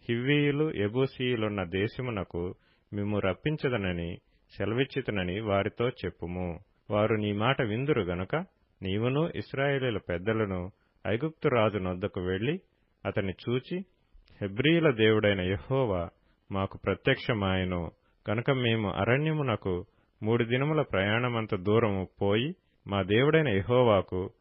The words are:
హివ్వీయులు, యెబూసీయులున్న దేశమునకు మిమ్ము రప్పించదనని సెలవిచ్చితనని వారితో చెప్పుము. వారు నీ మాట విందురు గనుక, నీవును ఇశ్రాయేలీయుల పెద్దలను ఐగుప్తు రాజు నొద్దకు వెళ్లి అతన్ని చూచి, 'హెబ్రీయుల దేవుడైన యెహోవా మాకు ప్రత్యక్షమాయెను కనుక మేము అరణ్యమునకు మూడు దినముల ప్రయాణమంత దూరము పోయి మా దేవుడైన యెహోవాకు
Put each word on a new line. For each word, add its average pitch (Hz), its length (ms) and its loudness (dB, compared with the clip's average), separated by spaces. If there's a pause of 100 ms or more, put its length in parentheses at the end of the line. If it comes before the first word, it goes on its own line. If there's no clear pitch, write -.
హివ్వీయులు, 143 680 2
యెబూసీయులున్న 107 880 0
దేశమునకు 95 880 -4 (380)
మిమ్ము 101 260 -2
రప్పించదనని 95 1000 -2 (380)
సెలవిచ్చితనని 107 840 -2
వారితో 98 480 0
చెప్పుము. 87 720 -6 (320)
వారు 107 240 2
నీ 104 180 0
మాట 117 300 0
విందురు 120 400 0
గనుక, 90 340 -2 (460)
నీవును 123 520 0
ఇశ్రాయేలీయుల 131 640 -2
పెద్దలను 95 720 -2 (360)
ఐగుప్తు 135 420 -2
రాజు 110 300 2
నొద్దకు 92 420 -4
వెళ్లి 98 400 -2 (460)
అతన్ని 98 260 -2
చూచి, 131 460 -4 (640)
'హెబ్రీయుల 143 480 2
దేవుడైన 107 500 4
యెహోవా 95 680 0 (440)
మాకు 98 320 -2
ప్రత్యక్షమాయెను 92 1040 0 (360)
కనుక 113 240 -2
మేము 113 400 2
అరణ్యమునకు 117 960 0 (380)
మూడు 117 220 2
దినముల 143 380 0
ప్రయాణమంత 113 720 0
దూరము 101 540 2 (140)
పోయి 113 320 0 (320)
మా 98 160 0
దేవుడైన 135 460 4
యెహోవాకు 98 840 2 (100)